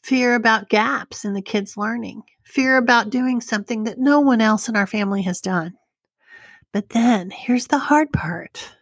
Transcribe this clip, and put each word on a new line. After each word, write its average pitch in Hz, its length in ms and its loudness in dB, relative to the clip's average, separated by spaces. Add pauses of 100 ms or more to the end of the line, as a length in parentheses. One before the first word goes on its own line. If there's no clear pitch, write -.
Fear 247 320 2
about 220 340 2
gaps 226 560 -2
in 208 80 -4
the 196 80 -4
kids' 202 380 -6
learning. 220 440 -8 (220)
Fear 262 320 2
about 240 320 4
doing 254 320 -2
something 214 440 -4
that 226 140 -6
no 285 220 4
one 254 220 4
else 214 260 2
in 220 80 -2
our 196 100 2
family 196 360 -2
has 175 180 -4
done. 180 340 -4 (1000)
But 202 180 -4
then, 226 400 2
here's - 380 -2
the 294 100 2
hard 302 340 2
part. - 680 -8